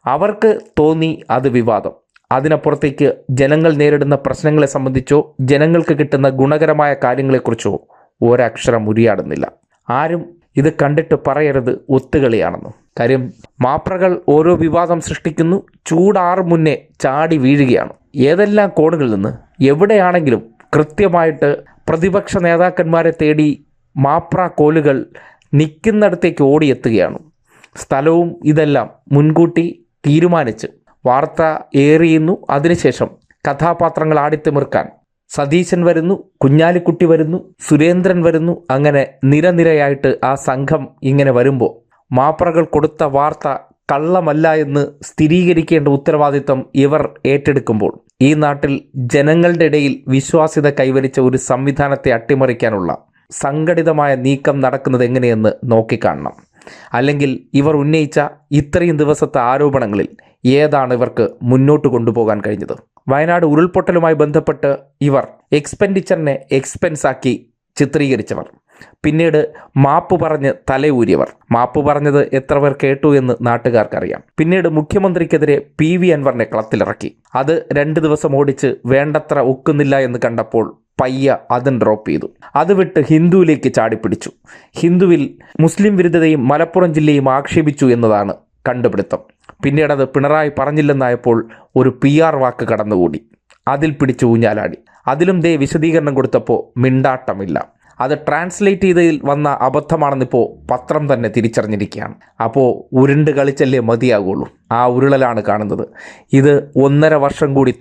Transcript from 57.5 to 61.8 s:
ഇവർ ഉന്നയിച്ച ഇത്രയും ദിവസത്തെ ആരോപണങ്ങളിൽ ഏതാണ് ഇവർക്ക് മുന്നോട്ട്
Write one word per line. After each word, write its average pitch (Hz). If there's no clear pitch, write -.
ഇവർ 143
ഉന്നയിച്ച 151
ഇത്രയും 156
ദിവസത്തെ 147
ആരോപണങ്ങളിൽ 127
ഏതാണ് 135
ഇവർക്ക് 117
മുന്നോട്ട് 135